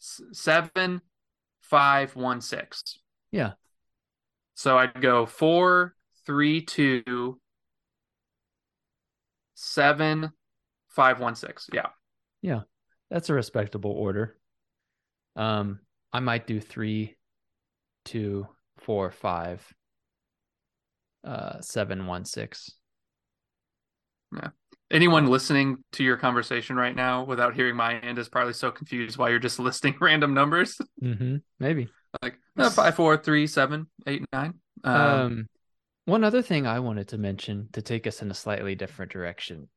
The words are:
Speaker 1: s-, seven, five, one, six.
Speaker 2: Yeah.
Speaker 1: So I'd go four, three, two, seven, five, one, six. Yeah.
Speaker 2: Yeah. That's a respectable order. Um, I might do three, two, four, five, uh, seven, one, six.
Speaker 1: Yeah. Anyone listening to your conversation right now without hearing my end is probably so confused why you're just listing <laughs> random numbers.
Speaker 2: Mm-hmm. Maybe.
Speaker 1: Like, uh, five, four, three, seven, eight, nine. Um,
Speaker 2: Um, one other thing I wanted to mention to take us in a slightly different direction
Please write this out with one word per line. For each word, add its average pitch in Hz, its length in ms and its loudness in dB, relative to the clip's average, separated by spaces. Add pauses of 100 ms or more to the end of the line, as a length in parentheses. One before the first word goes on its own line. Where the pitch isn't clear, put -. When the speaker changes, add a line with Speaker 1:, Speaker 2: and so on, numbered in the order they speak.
Speaker 1:
s-, - 180 -18 (120)
seven, 180 680 0 (600)
five, 139 540 4
one, 123 260 -4
six. - 580 -12 (320)
Speaker 2:
Yeah. 127 220 -2 (1000)
Speaker 1:
So 131 220 4
I'd 127 240 2
go 123 240 6
four, 180 720 4 (300)
three, 147 360 2
two, 127 800 0 (2250)
seven, 156 760 0 (580)
five, 127 300 4
one, 117 160 -4
six. - 380 -16
Yeah. - 140 -2 (540)
Speaker 2:
Yeah. 139 200 -2 (480)
That's 170 200 -6
a 160 40 2
respectable 104 580 -2
order. 104 460 -4 (1000)
Um, 104 440 -4 (320)
I 120 80 -4
might 117 280 -2
do 110 120 -4
three, 107 560 -6 (920)
two, 101 420 -6 (300)
four, 98 340 -2
five, 87 540 -6 (1600)
uh, - 380 -10
seven, 98 440 -6
one, 90 200 -8
six. - 460 -12 (1600)
Speaker 1:
Yeah. - 160 -10 (420)
Anyone 160 360 6
listening 135 500 2 (160)
to 139 100 -4
your 127 140 2
conversation 120 580 -2
right 127 200 0
now 127 280 -2
without 123 320 -2
hearing 123 200 0
my 117 240 -2
end 120 200 -8
is 117 100 -10
probably 123 240 -2
so 127 160 -4
confused 120 480 -8
why 123 120 2
you're 120 100 2
just 120 200 -4
listing 127 380 0
<laughs> - 40 -6
random 151 320 4
numbers. 147 460 2 (220)
Speaker 2:
Mm-hmm. 127 360 -4 (220)
Maybe. 135 280 -2 (340)
Speaker 1:
Like, 123 160 -8 (200)
uh, 247 120 4
five, 165 260 4
four, 156 220 6
three, 151 300 2
seven, 151 400 0 (180)
eight, 139 260 -4
nine. 143 240 -4 (280)
Um, 127 120 2
Speaker 2:
Um, 127 540 2 (560)
one 220 180 4
other 226 180 4
thing 147 260 0
I 113 120 0
wanted 110 300 -4
to 110 80 -8
mention 101 560 -6
to 113 80 -6
take 113 240 -6
us - 160 -6
in 104 80 -6
a 95 60 -8
slightly 98 400 -6
different 95 360 -12
direction 87 640 -12